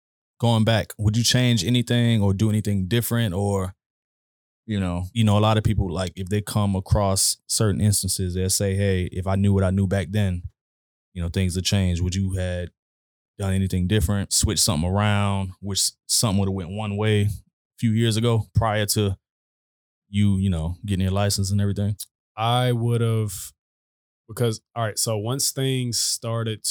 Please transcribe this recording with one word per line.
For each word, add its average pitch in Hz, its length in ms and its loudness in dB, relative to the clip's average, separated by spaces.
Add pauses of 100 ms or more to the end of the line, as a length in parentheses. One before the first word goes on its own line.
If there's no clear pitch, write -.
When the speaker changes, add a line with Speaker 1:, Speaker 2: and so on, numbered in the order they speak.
(400)
Speaker 1:
going 117 240 4
back, 107 340 0
would 107 180 0
you 120 80 2
change 120 400 2
anything 120 560 2
or 98 140 2
do 107 160 0
anything 101 380 -2
different? 117 460 0
Or, 98 400 -2 (920)
you 104 140 -2
know, 90 320 -2
you 117 120 0
know, 104 140 6
a - 20 6
lot 95 160 4
of 107 80 0
people, 98 260 0
like, 90 260 -4
if 95 120 -8
they 104 140 0
come 101 320 0
across 98 720 0
certain 101 340 0
instances, 95 540 -2
they'll 92 160 -2
say, 98 240 0
"Hey, 98 380 0
if 90 140 -6
I 98 100 0
knew 98 180 4
what 98 80 4
I 92 80 2
knew 98 160 2
back 90 240 -2
then, 95 320 -2 (720)
you 90 80 -6
know, 85 60 -2
things 90 260 0
have 92 100 -2
changed." 90 380 2
Would 90 140 -2
you 95 160 -2
had 90 380 -6 (680)
done 95 160 -2
anything 92 320 0
different, 101 460 2
switch 104 260 2
something 87 320 2
around, 101 600 0 (100)
wish 98 300 -2 (160)
something 101 320 2
would've 95 140 0
went 90 160 -6
one 101 260 -4
way 107 260 2
a 101 60 2 (500)
few 113 140 2
years 113 240 2
ago 113 380 2
prior 107 320 2
to 101 300 0 (920)
you, 101 300 2
you 95 120 2
know, 82 340 -4
getting 98 200 -2
your 92 80 0
license 98 400 0
and 101 80 2
everything? 101 360 -2 (400)
Speaker 2:
I 123 360 0
would've, 113 800 -2 (760)
because, 113 320 -2 (140)
all 117 100 -4
right, 104 140 -6
so 113 200 -2
once 120 340 -2
things 131 480 -2
started 113 720 -4